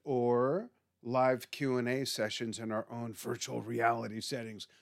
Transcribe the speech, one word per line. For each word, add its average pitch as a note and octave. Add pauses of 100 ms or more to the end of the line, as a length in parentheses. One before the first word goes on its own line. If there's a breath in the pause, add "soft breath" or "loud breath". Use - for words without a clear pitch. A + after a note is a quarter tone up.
or B2+ (340)
live B2+
Q C3
and A#2+
A C3
sessions A2+
in A2+
our A2
own A#2
virtual A#2
reality A#2
settings. A2+ (160 soft breath)